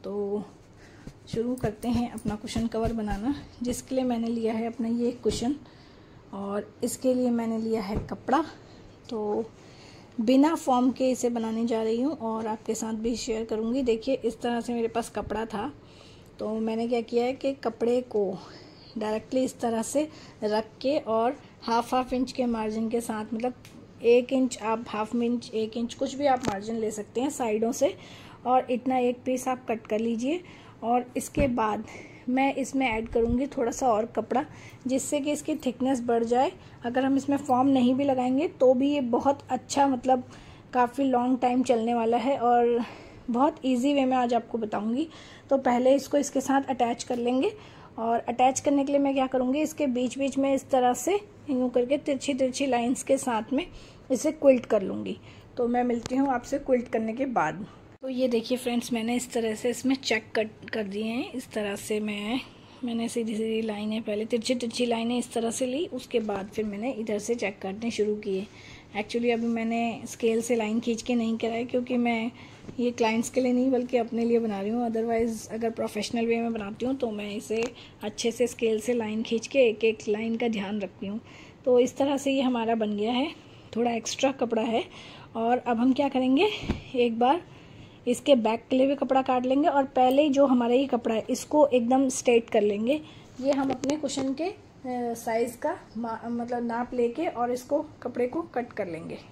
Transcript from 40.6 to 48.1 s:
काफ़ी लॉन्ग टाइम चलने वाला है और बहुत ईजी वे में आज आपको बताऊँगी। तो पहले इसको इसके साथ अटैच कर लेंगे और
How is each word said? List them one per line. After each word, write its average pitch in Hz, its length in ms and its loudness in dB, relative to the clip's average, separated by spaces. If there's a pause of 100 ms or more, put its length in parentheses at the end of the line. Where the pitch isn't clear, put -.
काफ़ी 247 320 2
लॉन्ग 247 360 2
टाइम 254 240 2
चलने 233 300 2
वाला 233 240 2
है 262 200 0
और 240 400 4 (500)
बहुत 262 360 2
ईजी 262 300 2
वे 277 100 4
में 262 120 2
आज 247 180 2
आपको 240 240 -2
बताऊँगी। 226 500 -2 (420)
तो 269 80 4
पहले 254 360 4
इसको 277 240 2
इसके 277 240 0
साथ 277 280 0
अटैच 240 340 0
कर 247 140 -4
लेंगे 254 340 0 (460)
और 233 220 0